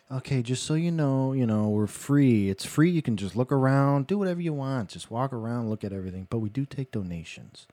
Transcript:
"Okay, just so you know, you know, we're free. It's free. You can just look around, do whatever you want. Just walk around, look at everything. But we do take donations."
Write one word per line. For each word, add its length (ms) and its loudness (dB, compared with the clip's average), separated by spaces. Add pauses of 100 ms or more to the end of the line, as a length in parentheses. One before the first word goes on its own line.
(100)
"Okay, 300 -2
just 220 -2
so 120 -2
you 180 0
know, 420 2
you 100 2
know, 240 2
we're 200 2
free. 600 4
It's 160 -4
free. 260 4
You 120 2
can 160 0
just 180 -6
look 160 0
around, 540 4
do 100 0
whatever 240 -2
you 140 -2
want. 340 -4
Just 220 -14
walk 220 -2
around, 360 -4
look 160 -4
at 80 -6
everything. 380 -8
But 80 -2
we 100 -2
do 160 -4
take 280 -8
donations." 800 -10